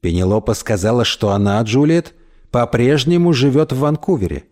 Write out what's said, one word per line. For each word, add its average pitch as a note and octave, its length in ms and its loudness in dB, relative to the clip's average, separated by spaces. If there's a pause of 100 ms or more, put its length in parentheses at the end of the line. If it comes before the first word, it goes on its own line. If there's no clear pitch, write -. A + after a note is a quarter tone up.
Пенелопа F#2 540 0
сказала, A2 500 -2
что - 240 -2
она, G2+ 320 0
Джульет, D3 540 0 (360)
по-прежнему C#3 800 2
живёт C#3 380 2
в B2+ 80 -2
Ванкувере. D3 720 -2